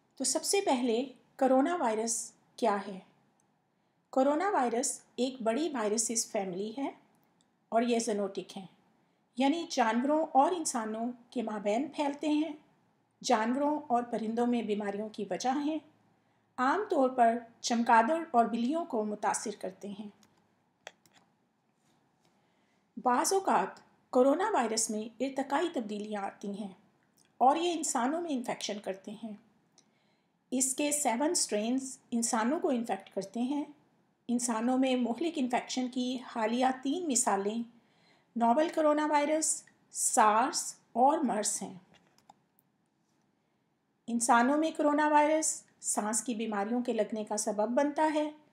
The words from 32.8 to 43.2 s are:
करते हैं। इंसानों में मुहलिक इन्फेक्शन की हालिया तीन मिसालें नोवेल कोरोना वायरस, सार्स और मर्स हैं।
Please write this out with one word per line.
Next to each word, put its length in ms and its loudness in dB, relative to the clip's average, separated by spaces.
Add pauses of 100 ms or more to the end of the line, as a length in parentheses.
करते 320 -6
हैं। 260 -2 (600)
इंसानों 500 0
में 180 2
मुहलिक 420 -2
इन्फेक्शन 500 -2
की 360 -4
हालिया 460 0 (120)
तीन 240 -4
मिसालें 580 0 (720)
नोवेल 340 4
कोरोना 360 2
वायरस, 580 0 (300)
सार्स 840 2 (200)
और 260 4
मर्स 400 0
हैं। 180 -12 (2250)